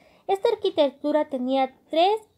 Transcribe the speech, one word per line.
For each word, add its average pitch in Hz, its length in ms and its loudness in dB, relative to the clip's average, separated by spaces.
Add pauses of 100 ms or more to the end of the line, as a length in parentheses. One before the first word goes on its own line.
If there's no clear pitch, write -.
(280)
Esta 392 220 0
arquitectura 302 800 -2
tenía 262 440 -2 (160)
tres 381 300 2 (180)